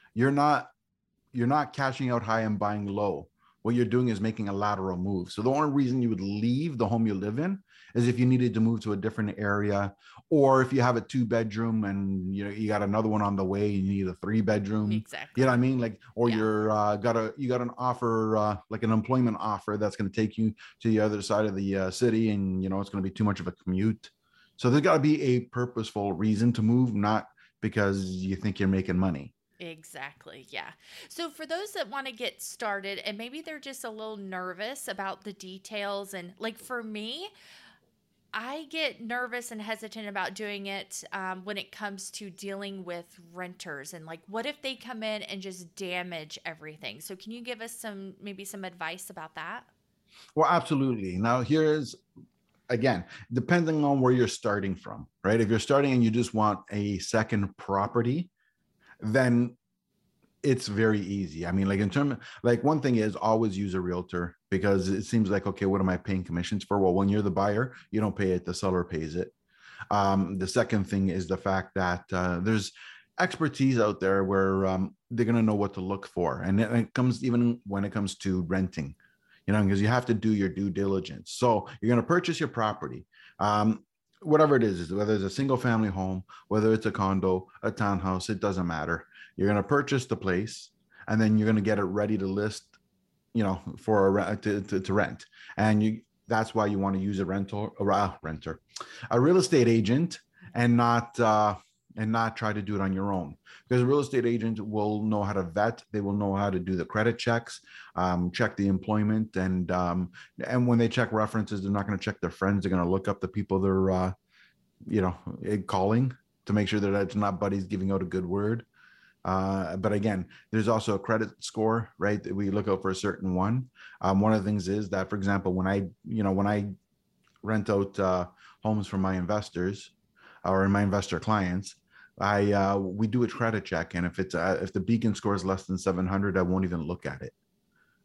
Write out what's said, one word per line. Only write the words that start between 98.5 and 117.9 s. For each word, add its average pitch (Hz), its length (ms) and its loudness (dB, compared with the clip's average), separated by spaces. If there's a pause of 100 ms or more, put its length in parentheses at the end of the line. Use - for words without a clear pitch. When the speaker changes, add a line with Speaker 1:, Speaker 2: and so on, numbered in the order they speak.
Speaker 1:
a 120 100 4
real 170 160 6
estate 151 320 6
agent, 117 500 2 (360)
and 120 220 4
not, 120 420 2
uh, 107 380 4 (400)
and 110 140 -2
not 113 260 -2
try 107 160 -2
to 104 100 -4
do 101 120 -4
it 98 60 -2
on 95 120 0
your 98 200 -2
own, 82 240 -4 (320)
because 123 140 4
a 123 40 4
real 143 120 4
estate 131 260 0
agent 113 340 0
will 107 440 -2
know 107 200 2
how 101 100 -2
to 98 100 0
vet. 104 480 0
They 107 100 -2
will 101 120 -2
know 101 220 0
how 101 160 2
to 92 80 -2
do 92 180 -2
the 85 80 -2
credit 110 340 0
checks, - 420 -2 (340)
um, 90 360 0
check - 260 -2
the 98 100 2
employment. 107 720 0
And, 92 340 0
um, 90 400 0 (340)
and 123 220 2
when 120 120 4
they 117 100 4
check 113 240 0
references, 107 500 -2
they're 98 80 -2
not 101 160 0
gonna 101 120 -2
check - 220 -4
their 85 100 -2
friends. 98 320 2
They're 95 80 0
gonna 90 180 2
look 95 200 0
up 98 120 -4
the 92 80 -4
people 98 320 -2
they're, 95 300 4
uh, 92 220 0 (760)
you 104 140 2
know, 90 140 0 (300)
eh, 107 120 -2 (100)
calling 113 480 2 (320)
to 101 60 0
make 104 160 4
sure 107 120 0
that 98 140 0
it's 98 200 0
not 101 240 0
buddies 98 260 -2
giving 95 260 -2